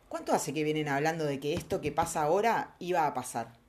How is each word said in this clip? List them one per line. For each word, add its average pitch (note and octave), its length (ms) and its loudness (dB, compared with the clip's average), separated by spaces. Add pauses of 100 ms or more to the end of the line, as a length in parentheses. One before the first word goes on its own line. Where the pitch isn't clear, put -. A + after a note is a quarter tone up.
¿cuánto D#4+ 260 -2
hace D#3 200 0
que D#3 100 0
vienen D3+ 240 0
hablando D#3 380 0
de C#3 140 -2
que D3 140 -2
esto F#3 280 -4
que D3+ 100 -2
pasa E3 320 0
ahora F#3+ 560 2
iba F3 260 2
a C#3 80 0
pasar? - 560 -6